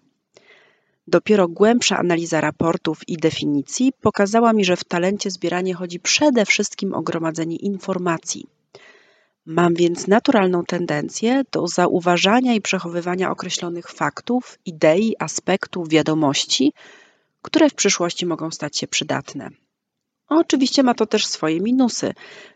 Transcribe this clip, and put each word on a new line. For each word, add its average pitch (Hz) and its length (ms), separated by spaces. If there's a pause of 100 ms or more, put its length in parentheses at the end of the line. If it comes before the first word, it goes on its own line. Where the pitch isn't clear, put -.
(1080)
Dopiero 180 400
głębsza 202 500
analiza 165 440
raportów 165 640
i 175 100
definicji 151 840
pokazała 220 520
mi, 208 120
że 180 100
w - 80
talencie 190 480
zbieranie 180 420
chodzi 175 260
przede 247 460
wszystkim - 480
o - 80
gromadzenie 165 540
informacji. 180 920 (960)
Mam 170 280
więc 175 340
naturalną 190 580
tendencję 175 840
do 160 160
zauważania 180 840
i 214 80
przechowywania 175 680
określonych 170 580
faktów, - 760
idei, 175 540
aspektów, 175 680
wiadomości, 156 840 (680)
które 311 280
w - 40
przyszłości 175 520
mogą 160 260
stać - 260
się 143 100
przydatne. 139 600 (800)
Oczywiście 285 540
ma 247 100
to 226 120
też 214 200
swoje 160 340
minusy. 233 540 (420)